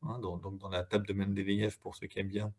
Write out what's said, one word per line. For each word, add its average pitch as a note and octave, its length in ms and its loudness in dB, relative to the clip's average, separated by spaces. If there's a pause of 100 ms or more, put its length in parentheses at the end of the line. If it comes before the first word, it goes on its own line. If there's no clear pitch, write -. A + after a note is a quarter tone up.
hein, A#2 160 -2
dans, F#2 180 -2
donc G2 220 -6
dans G2 100 -8
la F#2 160 0
table G2+ 220 2
de G2 80 0
Mendeleïev, G2+ 640 2
pour - 180 -10
ceux G#2 100 -8
qui - 120 -6
aiment G2 100 0
bien, G#2 300 0